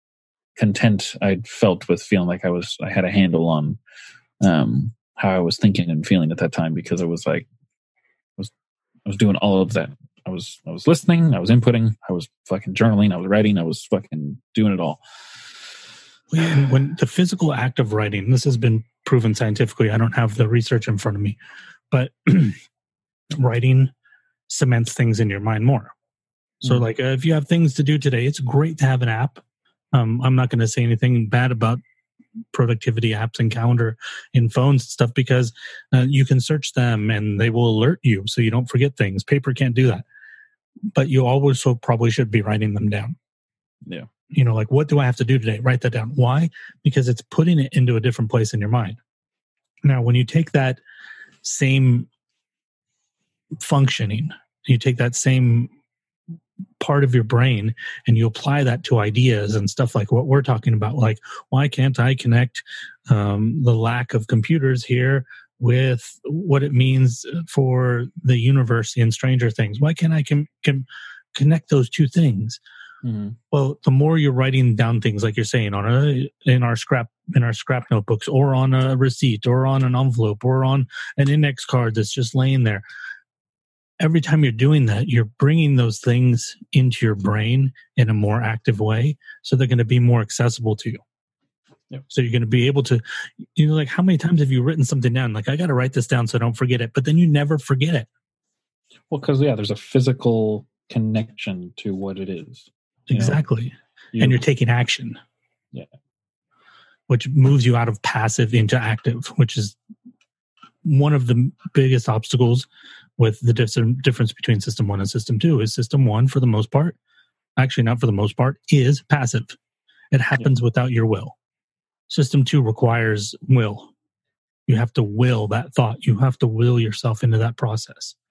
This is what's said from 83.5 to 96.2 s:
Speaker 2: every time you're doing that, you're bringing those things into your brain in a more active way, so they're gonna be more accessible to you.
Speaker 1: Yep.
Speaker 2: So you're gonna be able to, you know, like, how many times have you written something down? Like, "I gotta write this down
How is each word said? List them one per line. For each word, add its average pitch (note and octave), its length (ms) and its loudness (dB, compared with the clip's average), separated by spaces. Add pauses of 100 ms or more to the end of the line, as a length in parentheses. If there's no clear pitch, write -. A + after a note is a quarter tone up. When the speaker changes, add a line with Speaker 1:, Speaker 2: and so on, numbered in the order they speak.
Speaker 2:
every E3 200 2
time D3+ 220 2
you're B2+ 100 2
doing C3+ 340 4
that, A2 220 0
you're A#2 160 2 (140)
bringing D3 380 4
those A#2 240 0
things B2 560 0 (160)
into B2+ 340 2
your G#2+ 80 2
brain G#2+ 580 0 (240)
in A#2 140 2
a A2+ 40 0
more G#2 280 0
active A2 380 -2
way, A2 360 0 (260)
so - 140 0
they're C3 120 2
gonna A#2+ 160 2
be B2 160 2
more A#2+ 200 4
accessible A2+ 560 -2
to - 140 -10
you. - 80 -10 (920)
Speaker 1:
Yep. C3+ 180 -16
Speaker 2:
So - 140 -6
you're A#2 100 -4
gonna A#2 140 0
be A#2+ 200 2
able C#3 180 0
to, A#2+ 160 0 (540)
you D3+ 140 2
know, D#3 60 0
like, D3+ 140 -2
how - 140 -4
many F#3 160 2
times E3 220 2
have C#3 100 0
you B2+ 120 2
written D#3 220 0
something B2 280 0
down? B2 220 -2
Like, G#2 140 -6
"I C#3 80 -2
gotta D#3 180 -2
write B2+ 180 -2
this C3 140 -2
down A#2+ 200 0